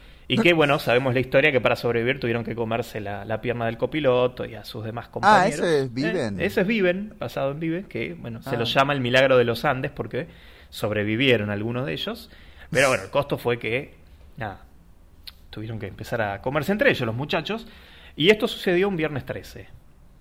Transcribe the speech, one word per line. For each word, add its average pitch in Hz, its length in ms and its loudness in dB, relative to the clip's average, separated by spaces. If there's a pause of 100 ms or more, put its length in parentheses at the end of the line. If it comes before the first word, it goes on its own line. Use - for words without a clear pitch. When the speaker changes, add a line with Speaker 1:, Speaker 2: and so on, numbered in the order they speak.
(280)
Speaker 1:
y 131 100 2
que, 170 120 6
Speaker 2:
¿Eh? - 20 8
Speaker 1:
bueno, 147 260 4
sabemos 127 360 2
la 131 60 2
historia 139 300 4
que 127 100 4
para 120 140 4
sobrevivir 117 460 0
tuvieron 117 240 0
que 117 100 -8
comerse 113 460 -4
la, 101 240 -8
la 107 160 -4
pierna 120 260 -4
del 113 100 -4
copiloto 127 720 0
y 117 80 -12
a 104 100 -14
sus 107 200 -10
demás 113 240 -8
Speaker 2:
Ah, - 20 -20
Speaker 1:
compañeros. 196 440 4
Speaker 2:
eso 170 120 -2
es 143 200 2
Speaker 1:
¿Eh? - 40 -6
Speaker 2:
Viven. 120 500 -2
Speaker 1:
Eso 202 200 0
es 175 80 2
Viven, 202 500 0
basado 139 320 -4
en 147 80 -6
Viven, 165 280 -4
que, 117 280 -6
bueno, 113 280 -12
se 131 140 -4
lo 117 60 0
Speaker 2:
Ah. 113 40 -2
Speaker 1:
llama 139 260 4
el 143 80 -2
milagro 127 360 6
de 123 80 8
los 117 200 -2
Andes 139 260 -2
porque 120 380 -8 (400)
sobrevivieron 107 840 2
algunos 117 360 -4
de 160 80 -4
ellos. - 360 -8 (400)
Pero 135 180 4
bueno, 113 140 2
el 95 80 -12
costo 139 280 0
fue 120 200 0
que, 123 360 -4 (420)
nada, 98 240 -8 (880)
tuvieron 110 280 -10
que 101 100 -8
empezar 110 340 -4
a 101 180 -2
comerse 147 320 -2
entre 214 180 4
ellos 123 160 0
los 113 100 -2
muchachos. 185 500 -4 (500)
Y 165 140 4
esto 220 180 4
sucedió 185 400 0
un 190 80 -4
viernes 151 300 -4
trece. - 420 -12 (520)